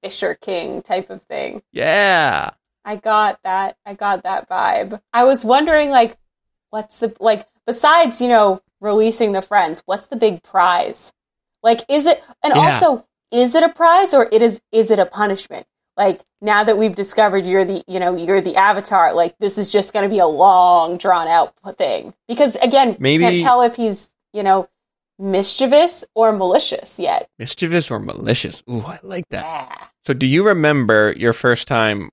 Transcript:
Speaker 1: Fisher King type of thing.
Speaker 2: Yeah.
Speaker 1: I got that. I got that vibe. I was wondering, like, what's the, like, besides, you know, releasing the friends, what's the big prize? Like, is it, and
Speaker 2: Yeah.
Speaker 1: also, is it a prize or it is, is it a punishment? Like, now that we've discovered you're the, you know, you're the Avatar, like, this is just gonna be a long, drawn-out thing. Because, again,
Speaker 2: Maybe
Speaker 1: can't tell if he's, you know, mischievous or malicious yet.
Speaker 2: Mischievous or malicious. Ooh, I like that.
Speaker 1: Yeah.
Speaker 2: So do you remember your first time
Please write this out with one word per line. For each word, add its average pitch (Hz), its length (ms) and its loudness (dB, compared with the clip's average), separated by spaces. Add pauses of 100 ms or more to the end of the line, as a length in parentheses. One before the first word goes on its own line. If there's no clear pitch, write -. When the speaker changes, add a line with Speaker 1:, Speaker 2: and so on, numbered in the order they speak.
Speaker 1:
Fisher 190 320 -6
King - 460 -10
type 190 300 -6
of 190 140 -18
thing. 139 360 -10 (120)
Speaker 2:
Yeah. 160 760 0 (380)
Speaker 1:
I 208 100 -10
got 214 480 -2
that. 190 400 -6
I 202 80 -18
got 202 300 -6
that - 260 -8
vibe. 202 500 -4 (140)
I 240 120 2
was 269 200 2
wondering, 294 460 2
like, 233 260 2 (540)
what's 214 300 -12
the, 226 200 -4
like, 214 260 0 (200)
besides, 294 560 2
you 247 60 0
know, 208 340 2 (180)
releasing 214 520 0
the 190 100 -4
friends, 175 420 -2
what's 196 220 -6
the 269 100 -10
big 208 260 -2
prize? - 720 -2 (500)
Like, 233 280 2
is 285 160 2
it, 330 180 2 (180)
and 277 140 2
Speaker 2:
Yeah. 240 240 4
Speaker 1:
also, 285 240 2 (260)
is 240 240 2
it 320 80 4
a 330 60 4
prize 339 460 2
or 247 180 4
it 220 80 4
is, 233 220 0 (100)
is 220 180 2
it 208 80 2
a 190 60 4
punishment? 196 600 -6 (320)
Like, 190 240 -2 (180)
now 208 240 0
that 208 140 2
we've 214 160 0
discovered 196 500 0
you're 185 220 0
the, 185 200 -8
you 185 140 -8
know, 180 160 -2
you're 180 240 0
the 175 160 -4
Avatar, 190 560 2
like, 170 260 0
this 202 200 -4
is 196 120 -4
just 202 220 0
gonna 202 160 -2
be 202 120 0
a 175 60 4
long, 175 720 4
drawn-out 170 560 0 (240)
thing. 120 380 -4 (120)
Because, 240 300 0
again, 247 420 2
Speaker 2:
Maybe 151 260 2
Speaker 1:
can't 175 180 2
tell 247 180 4
if 240 160 0
he's, 220 320 -6 (240)
you 208 100 -8
know, 190 280 0 (480)
mischievous 247 960 0
or 220 180 2
malicious 196 640 -2
yet. - 300 -4 (100)
Speaker 2:
Mischievous 165 520 -4
or 113 80 -6
malicious. - 720 -6
Ooh, 117 160 -8
I 82 160 -16
like 185 260 -12
that. - 160 -10
Speaker 1:
Yeah. 156 420 -14 (200)
Speaker 2:
So 139 80 -2
do 127 120 -2
you 151 160 2
remember 143 760 2
your 117 160 0
first - 340 -2
time 107 440 -2